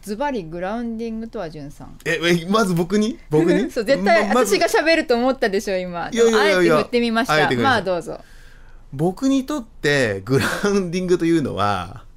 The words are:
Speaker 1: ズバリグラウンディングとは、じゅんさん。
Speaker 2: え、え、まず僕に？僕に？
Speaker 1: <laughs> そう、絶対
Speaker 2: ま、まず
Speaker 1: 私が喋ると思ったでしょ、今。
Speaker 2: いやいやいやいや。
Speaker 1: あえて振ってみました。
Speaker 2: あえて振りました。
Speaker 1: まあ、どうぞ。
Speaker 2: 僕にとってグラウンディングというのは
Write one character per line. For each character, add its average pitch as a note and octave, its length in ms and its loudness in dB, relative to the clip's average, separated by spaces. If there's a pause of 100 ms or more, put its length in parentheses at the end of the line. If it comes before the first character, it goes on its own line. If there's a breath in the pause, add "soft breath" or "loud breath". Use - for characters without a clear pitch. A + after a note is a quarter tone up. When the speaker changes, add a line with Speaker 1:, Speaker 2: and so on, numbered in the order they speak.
Speaker 1:
ズ G3 140 -10
バ C#4+ 140 -4
リ A3 140 -6
グ E3 160 -10
ラ F#3 140 -6
ウ A#3+ 80 -6
ン A#3 160 -8
デ A#3 100 -8
ィ A3 60 -8
ン A3 60 -8
グ A3+ 80 -12
と A3+ 100 -12
は、 F3 100 -8
じ D#3 100 -14
ゅ C#3+ 60 -12
ん C#3+ 60 -14
さ C#3+ 140 -18
ん。 - 200 -20
Speaker 2:
え、 D#3+ 180 -2
え、 E3+ 280 0
ま A3 160 2
ず F#3 80 0
僕 F3 240 0
に？ G#3+ 200 -2 (120)
僕 D#3 200 4
に？ G3+ 180 2
Speaker 1:
<laughs> - 40 -12
そ B3+ 80 -4
う、 G#3+ 60 -2
絶 A#3+ 180 0
対 D4+ 240 2
Speaker 2:
ま、 G3+ 60 0
ま B3+ 100 4
ず G4+ 100 2
Speaker 1:
私 F4+ 60 2
が E4+ 80 2
喋 E4 280 2
る D#4+ 100 -2
と B3 80 2
思 B3 160 2
っ C4 80 -2
た A#3 100 0
で G3 140 -2
し G3+ 100 -6
ょ、 F#3 60 -2
今。 F3 340 -6
Speaker 2:
い A#3 40 -4
や A3+ 120 6
い - 20 6
や - 0 -
い A3+ 40 2
や G3+ 280 4
い F3 40 4
や。 D#3+ 100 4
Speaker 1:
あ - 40 4
え - 20 0
て - 0 -
振 - 60 -6
っ - 20 -12
て A#3+ 100 2
み A#3 100 0
ま A3+ 140 0
し - 40 -8
た。 D3+ 60 2
Speaker 2:
あ D#3 60 4
え D3 80 2
て C3+ 60 0
振 - 20 -2
り A#3+ 60 0
ま - 0 -
し - 0 -
た。 C4+ 80 4
Speaker 1:
ま A#3+ 60 4
あ、 G#3 60 0
ど F3+ 140 -2
う E3+ 60 -4
ぞ。 D#3+ 180 -10 (720 soft breath)
Speaker 2:
僕 F#3 380 0
に C4+ 160 0
と D4+ 140 -6
っ A3+ 40 -12
て C3 640 0
グ C3 120 2
ラ - 80 0 (200)
ウ G3+ 120 2
ン F3+ 120 -2
デ F3 80 -2
ィ F#3 60 -4
ン - 20 -4
グ F3 100 2
と E3+ 80 -2
い E3 140 2
う - 20 2
の B2 140 -4
は G2 500 -4 (120)